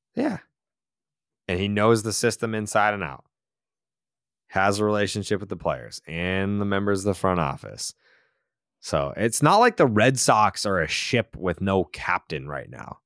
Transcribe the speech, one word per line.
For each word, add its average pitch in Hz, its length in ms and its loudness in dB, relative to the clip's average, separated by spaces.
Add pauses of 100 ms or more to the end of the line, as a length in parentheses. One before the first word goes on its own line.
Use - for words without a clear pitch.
(160)
Yeah. 247 220 -2 (1080)
And 90 120 -2
he 101 80 -2
knows 104 360 4
the 110 100 -4
system 113 420 -2
inside 107 380 2
and 101 100 -4
out. 67 220 -10 (1200)
Has 98 320 0
a 107 60 2
relationship 104 540 -2
with 101 100 -12
the 95 80 -8
players 64 500 -6
and 92 540 -2
the 101 40 -2
members 101 360 -2
of 95 40 -6
the 104 140 0
front 92 200 0
office. 67 540 -6 (840)
So 69 360 -2
it's 110 260 0
not 160 180 6
like 240 180 4
the 165 100 6
Red 117 320 4
Sox 107 460 4
are 95 160 0
a 78 60 0
ship - 500 -2
with 87 240 -2
no 95 240 2
captain 78 640 -6
right 69 200 -10
now. - 360 -16